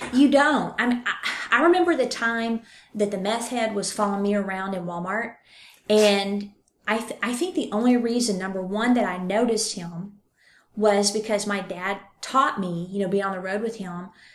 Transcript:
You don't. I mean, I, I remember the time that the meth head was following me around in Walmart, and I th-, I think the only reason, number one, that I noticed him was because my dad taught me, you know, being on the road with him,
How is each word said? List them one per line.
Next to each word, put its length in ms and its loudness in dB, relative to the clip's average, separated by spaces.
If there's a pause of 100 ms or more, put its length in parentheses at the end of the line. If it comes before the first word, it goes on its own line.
(120)
You 180 8
don't. 500 4
I 60 0
mean, 200 0
I, 520 -2
I 60 4
remember 300 6
the 120 2
time 560 -2 (320)
that 160 0
the 80 -4
meth 320 -2
head 240 -2
was 180 -4
following 300 0
me 120 2
around 400 -4
in 120 -6
Walmart, 480 -6 (540)
and 600 4 (380)
I 100 0
th-, 240 -8
I 120 -2
think 200 -2
the 180 -2
only 260 4
reason, 400 0
number 240 -4
one, 320 0
that 100 4
I 140 -4
noticed 580 0
him 380 -10 (600)
was 360 2
because 360 -2
my 140 -4
dad 380 -6 (240)
taught 360 0
me, 320 -4
you 100 -4
know, 80 0
being 160 0
on 80 -2
the 80 -6
road 200 -4
with 160 -6
him, 320 -10 (260)